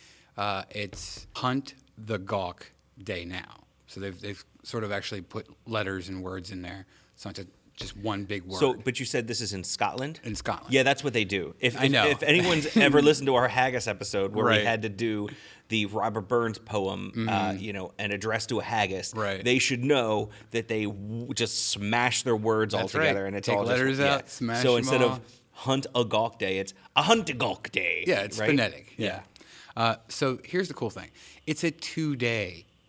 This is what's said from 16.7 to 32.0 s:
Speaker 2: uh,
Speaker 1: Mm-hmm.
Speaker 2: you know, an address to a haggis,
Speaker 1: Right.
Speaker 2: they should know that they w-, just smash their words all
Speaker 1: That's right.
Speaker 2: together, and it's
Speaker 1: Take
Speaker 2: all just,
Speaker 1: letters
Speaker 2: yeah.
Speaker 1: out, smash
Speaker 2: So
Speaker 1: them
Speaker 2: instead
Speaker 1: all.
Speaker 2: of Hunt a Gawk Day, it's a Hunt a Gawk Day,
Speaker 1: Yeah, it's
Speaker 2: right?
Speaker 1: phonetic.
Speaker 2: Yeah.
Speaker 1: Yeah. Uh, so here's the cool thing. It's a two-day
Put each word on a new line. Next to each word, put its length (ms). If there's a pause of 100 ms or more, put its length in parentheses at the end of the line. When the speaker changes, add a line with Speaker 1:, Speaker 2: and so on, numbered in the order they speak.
Speaker 2:
uh, 220
Speaker 1:
Mm-hmm. 120
Speaker 2:
you 100
know, 260
an 120
address 360
to 120
a 40
haggis, 520
Speaker 1:
Right. 280
Speaker 2:
they 160
should 240
know 460 (220)
that 160
they 180
w-, 500
just 340
smash 540
their 120
words 380
all 80
Speaker 1:
That's 140
right. 120
Speaker 2:
together, 200
and 80
it's 120
Speaker 1:
Take 100
Speaker 2:
all 80
just, 120
Speaker 1:
letters 220
Speaker 2:
yeah. 160
Speaker 1:
out, 140
smash 340
Speaker 2:
So 80
Speaker 1:
them 80
Speaker 2:
instead 240
Speaker 1:
all. 100
Speaker 2:
of 80 (300)
Hunt 340 (100)
a 80
Gawk 360
Day, 200
it's 140 (220)
a 80
Hunt 260
a 40
Gawk 380
Day, 360
Speaker 1:
Yeah, 140
it's 180
Speaker 2:
right? 100
Speaker 1:
phonetic. 480
Speaker 2:
Yeah. 240 (540)
Speaker 1:
Yeah. 60
Uh, 140 (140)
so 340
here's 240
the 80
cool 160
thing. 180 (380)
It's 160
a 80
two-day 920 (240)